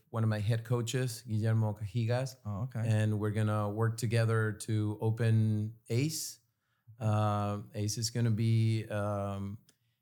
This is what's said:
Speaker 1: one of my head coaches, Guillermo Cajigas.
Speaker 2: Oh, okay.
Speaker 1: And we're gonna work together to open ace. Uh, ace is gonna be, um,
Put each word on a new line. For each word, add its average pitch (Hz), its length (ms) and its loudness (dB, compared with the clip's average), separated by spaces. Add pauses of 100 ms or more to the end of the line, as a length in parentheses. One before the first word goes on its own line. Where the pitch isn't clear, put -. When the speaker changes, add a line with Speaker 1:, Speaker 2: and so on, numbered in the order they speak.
(100)
Speaker 1:
one 113 140 -2
of 110 60 2
my 107 100 -2
head 113 240 0
coaches, 120 640 -2
Guillermo 110 520 0
Cajigas. 120 540 -2 (120)
Speaker 2:
Oh, 104 160 -4 (120)
okay. 113 140 -2
Speaker 1:
And 107 320 2
we're 107 100 0
gonna 107 380 0
work 113 300 0
together 113 540 2 (140)
to 107 340 0
open 110 760 2 (160)
ace. 143 480 -2 (600)
Uh, 104 600 0 (160)
ace 107 240 -2
is 113 120 -2
gonna 120 200 2
be, 113 560 2
um, 101 720 -4 (440)